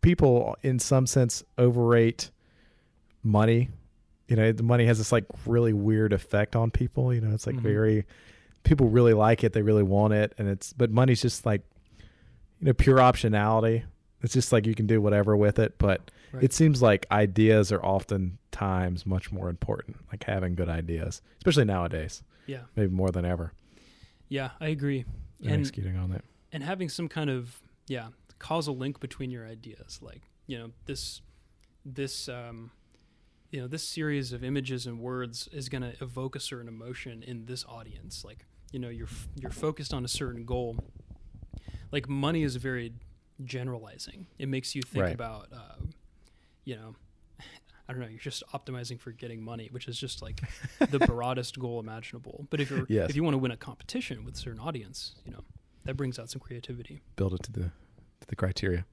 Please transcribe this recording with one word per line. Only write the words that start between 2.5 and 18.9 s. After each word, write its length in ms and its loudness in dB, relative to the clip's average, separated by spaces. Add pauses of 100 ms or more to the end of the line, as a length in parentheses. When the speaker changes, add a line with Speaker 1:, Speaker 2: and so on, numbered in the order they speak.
Speaker 1:
money. 480 4 (580)
You 100 2
know, 140 6
the 120 0
money 220 6
has 120 6
this, 140 -2
like, 140 4 (200)
really 280 4
weird 400 4
effect 420 0
on 160 2
people. 420 0
You 80 0
know, 120 0
it's, 120 -2
like, 100 -2
Speaker 2:
Mm-hmm. 80 -4
Speaker 1:
very, 420 4 (580)
people 260 6
really 240 8
like 300 6
it. 100 2
They 80 2
really 220 6
want 300 4
it. 240 2
And 100 -2
it's, 260 -4
but 180 2
money's 300 4
just, 240 -2
like, 160 2 (960)
you 80 0
know, 60 6
pure 240 6
optionality. 840 4 (400)
It's 100 -2
just, 180 2
like, 140 4
you 80 2
can 140 0
do 140 4
whatever 360 4
with 220 4
it, 180 0
but 320 2 (220)
Speaker 2:
Right. 140 -2
Speaker 1:
it 80 2
seems 280 4
like 300 6
ideas 600 6
are 120 0
oftentimes 1200 -2